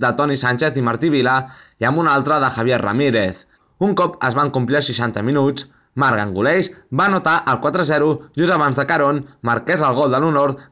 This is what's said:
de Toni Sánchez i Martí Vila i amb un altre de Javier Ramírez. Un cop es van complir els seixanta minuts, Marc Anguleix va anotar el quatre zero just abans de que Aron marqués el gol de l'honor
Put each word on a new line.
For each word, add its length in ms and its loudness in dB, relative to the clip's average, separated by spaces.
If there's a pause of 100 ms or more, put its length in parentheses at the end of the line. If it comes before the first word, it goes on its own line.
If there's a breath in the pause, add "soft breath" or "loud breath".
de 160 0
Toni 240 0
Sánchez 400 0
i 80 0
Martí 240 0
Vila 240 2 (420 loud breath)
i 80 -2
amb 160 0
un 80 2
altre 300 2
de 160 0
Javier 260 0
Ramírez. 640 0 (340 soft breath)
Un 140 2
cop 300 -2
es 160 0
van 160 0
complir 240 0
els 100 -2
seixanta 320 -4
minuts, 460 0 (260 soft breath)
Marc 240 0
Anguleix 540 0 (180 loud breath)
va 160 0
anotar 300 0 (160)
el 80 -2
quatre 240 0
zero 260 2 (280 loud breath)
just 180 2
abans 220 0
de 100 0
que 80 0
Aron 260 0 (200 loud breath)
marqués 420 0
el 140 2
gol 120 2
de 120 2
l'honor 340 2 (160 loud breath)